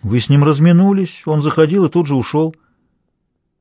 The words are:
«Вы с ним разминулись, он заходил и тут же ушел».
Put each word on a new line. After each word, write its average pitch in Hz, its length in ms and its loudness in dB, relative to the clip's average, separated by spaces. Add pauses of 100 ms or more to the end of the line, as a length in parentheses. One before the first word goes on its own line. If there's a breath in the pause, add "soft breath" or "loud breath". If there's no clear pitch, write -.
«Вы 110 160 -2
с - 100 -8
ним 143 140 4
разминулись, 170 800 0
он 151 160 -2
заходил 160 440 0
и 143 40 -2
тут 175 160 -2
же 143 100 -4
ушел». 156 400 -4 (1040)